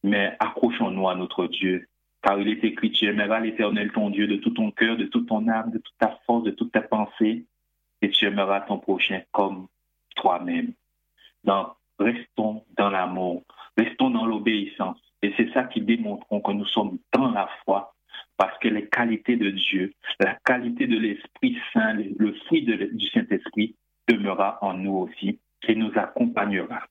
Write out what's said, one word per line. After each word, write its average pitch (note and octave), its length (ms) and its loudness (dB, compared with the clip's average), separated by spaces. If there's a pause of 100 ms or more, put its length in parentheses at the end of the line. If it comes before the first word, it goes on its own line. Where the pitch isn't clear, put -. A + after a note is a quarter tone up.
Mais G2+ 380 2
accrochons-nous G2 680 0
à F#2 60 0
notre F#2 320 -4
Dieu, F2+ 420 -2 (320)
car G2+ 180 2
il G2+ 100 0
est G#2+ 160 -2
écrit, « A2 280 0
Tu A2 140 2
aimeras G#2 340 0
l'Éternel G#2+ 520 -2
ton G#2 180 0
Dieu G2+ 160 0
de G2+ 100 0
tout A2+ 140 0
ton A2 220 -2
cœur, A#2 260 0
de A#2 80 -2
toute A#2 220 -2
ton A2 200 0
âme, A2+ 220 0
de A#2 80 -6
toute - 200 -14
ta - 280 0
force, A#2 180 2
de G#2 60 0
toute A2+ 200 -6
ta C3 120 2
pensée, A2 640 -2 (560)
et G2+ 80 2
tu - 160 4
aimeras G2 340 2
ton G2+ 160 -4
prochain F#2+ 460 -2 (100)
comme F#2+ 360 0 (480)
toi-même. » - 580 0 (680)
Donc, G2 240 2 (300)
restons A2 640 -2 (140)
dans G2+ 140 2
l'amour, F#2 520 -2 (360)
restons B2+ 320 2
dans A#2 160 2
l'obéissance. G#2 720 -2 (240)
Et G2+ 160 0
c'est A#2+ 160 2
ça B2+ 100 2
qui A#2+ 160 -4
démontreront G#2 640 -2
que G#2 100 0
nous G#2 140 -4
sommes G2+ 320 -2 (160)
dans B2+ 160 2
la G2+ 180 -2 (160)
foi, G2 300 -2 (420)
parce F#2+ 220 0
que A#2+ 100 0
les G#2 180 0
qualités A#2 500 2
de G#2 140 2
Dieu, F#2+ 440 -2 (260)
la F#2+ 140 4
qualité B2 520 0
de A2+ 120 4
l'Esprit A2 580 -2 (160)
Saint, A2 220 2
le, G2+ 240 -4
le G#2+ 160 2 (100)
fruit D#3 200 2
de, G#2 280 0
du A2 160 -4
Saint-Esprit G#2+ 680 0 (340)
demeurera G2+ 520 2
en G2 140 -2
nous G2 180 -4
aussi F#2 480 -4 (260)
et A2+ 80 4
nous A2 220 0
accompagnera. G2+ 960 -2